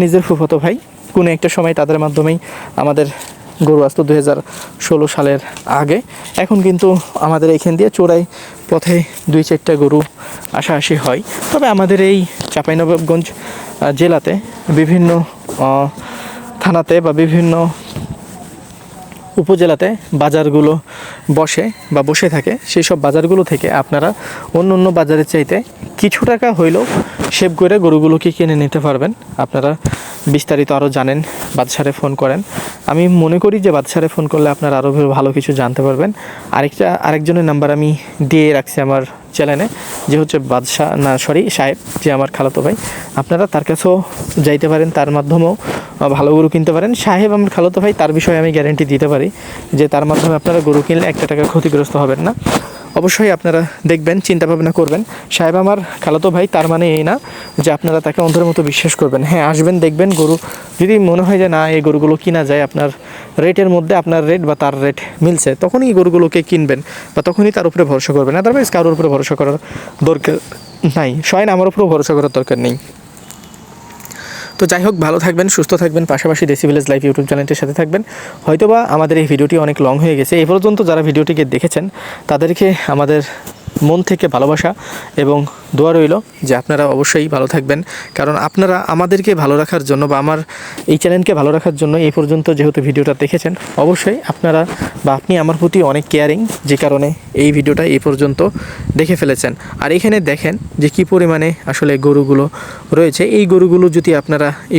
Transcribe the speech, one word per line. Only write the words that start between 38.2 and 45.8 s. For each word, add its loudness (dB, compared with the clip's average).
দিয়ে 4
রাখছি -6
আমার 0
চ্যানেলে, 0
যে 2
হচ্ছে -2
বাদশা, -2
না 2
সরি, 2
সাহেব, 0
যে 0
আমার -2
খালাতো -2
ভাই। 0
আপনারা 0
তার -2
কাছেও 2
যাইতে 2
পারেন, 2
তার 2
মাধ্যমেও, 2
আহ, -6